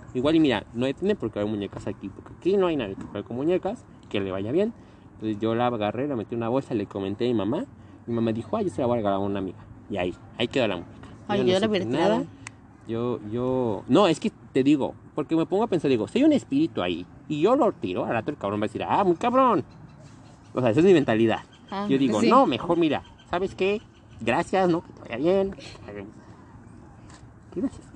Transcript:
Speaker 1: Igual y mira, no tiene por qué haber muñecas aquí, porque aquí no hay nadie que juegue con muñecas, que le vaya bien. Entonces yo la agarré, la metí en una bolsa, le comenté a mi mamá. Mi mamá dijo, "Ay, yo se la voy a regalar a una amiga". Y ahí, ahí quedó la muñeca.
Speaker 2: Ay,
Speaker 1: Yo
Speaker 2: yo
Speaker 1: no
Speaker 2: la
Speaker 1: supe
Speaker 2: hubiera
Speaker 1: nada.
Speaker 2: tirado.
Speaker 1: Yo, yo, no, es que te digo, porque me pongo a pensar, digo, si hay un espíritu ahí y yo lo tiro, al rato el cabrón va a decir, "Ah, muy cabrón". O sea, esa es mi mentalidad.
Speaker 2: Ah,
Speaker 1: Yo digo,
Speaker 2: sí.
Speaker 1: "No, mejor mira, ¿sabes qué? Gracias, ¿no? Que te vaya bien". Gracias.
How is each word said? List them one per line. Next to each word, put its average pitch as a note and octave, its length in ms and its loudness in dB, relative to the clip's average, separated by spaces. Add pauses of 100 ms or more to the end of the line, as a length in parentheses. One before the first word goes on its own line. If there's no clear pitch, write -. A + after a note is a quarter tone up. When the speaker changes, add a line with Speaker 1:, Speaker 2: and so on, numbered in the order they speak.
(140)
Speaker 1:
Igual C#3 220 2
y D#3+ 40 6
mira, B2 240 4 (100)
no B2+ 200 0
tiene G3+ 200 0
por A2+ 160 -4
qué - 100 -8
haber G#2 100 -2
muñecas G2+ 360 -6
aquí, G#2 220 -8
porque - 260 -18
aquí F#3+ 220 0
no F#3 100 4
hay E3 100 0
nadie G2+ 200 -4
que - 80 -10
juegue G2+ 220 -8
con A#2 100 -8
muñecas, F3 480 -2 (240)
que G#2 120 -2
le F#2+ 120 -4
vaya G2 200 -4
bien. G#3 200 2 (420)
Entonces G#2+ 260 -4
yo A2 140 0
la A#2+ 140 2
agarré, A2+ 400 -2
la C#3 80 -4
metí A2 180 -6
en A#2 60 -4
una A2+ 80 -2
bolsa, C3+ 260 -2
le G2 120 -2
comenté G2+ 400 -4
a - 20 2
mi B2 60 2
mamá. A#2 320 0 (400)
Mi A#2 80 -4
mamá A2+ 180 0
dijo, A2+ 240 -4
"Ay, A3+ 100 0
yo E3 40 -4
se - 100 -6
la C3 60 2
voy A#2+ 80 2
a - 40 0
regalar G2+ 200 0
a - 20 -2
una G2+ 180 -2
amiga". F#2+ 200 -6 (300)
Y G#2+ 100 -6
ahí, F2+ 160 -2 (240)
ahí A#2 100 0
quedó B2+ 180 0
la F#2+ 100 -2
muñeca. E2+ 140 -10 (380)
Speaker 2:
Ay, G3+ 100 0
Speaker 1:
Yo G3+ 60 2
Speaker 2:
yo F3+ 80 4
Speaker 1:
no F#3+ 80 4
Speaker 2:
la A3 60 2
Speaker 1:
supe - 40 2
Speaker 2:
hubiera F#3+ 160 -2
Speaker 1:
nada. C#3+ 200 2 (120)
Speaker 2:
tirado. C#4+ 60 -4 (640)
Speaker 1:
Yo, A#2 320 -2 (100)
yo, B2 560 -2
no, F3 220 6
es D#3+ 100 0
que - 140 -2 (200)
te C3+ 120 4
digo, C3+ 300 2 (200)
porque D#3 220 -2
me D#3+ 100 2
pongo G3 160 0
a A#3 60 -2
pensar, D#3 200 0
digo, A2 200 2
si - 100 -2
hay C4+ 60 4
un D#4 80 6
espíritu D3 500 0
ahí F2+ 240 -2 (220)
y D3+ 120 -2
yo F3+ 140 4
lo G3+ 160 4
tiro, G#2 340 -4
al G#3+ 80 -4
rato A#2 200 -2
el - 40 -10
cabrón G#2 240 -2
va A2 40 0
a - 40 0
decir, G2 140 -6
"Ah, C3 220 2
muy F3+ 100 4
cabrón". A#3+ 480 2 (880)
O - 80 -4
sea, B2 100 4
esa A#2+ 100 4
es F3 60 8
mi G3 60 10
mentalidad. A2 480 4 (300)
Speaker 2:
Ah, - 180 -6
Speaker 1:
Yo C3+ 100 2
digo, A2 220 2
Speaker 2:
sí. - 80 4
Speaker 1:
"No, B3+ 180 6
mejor C#3+ 320 0
mira, C#3+ 260 2 (260)
¿sabes F3+ 240 -4
qué? G3+ 260 0 (400)
Gracias, E3+ 480 2
¿no? E3 140 2
Que - 100 -18
te - 100 -20
vaya A#2 140 -12
bien". F#3+ 380 2 (2000)
Gracias. - 280 -6 (140)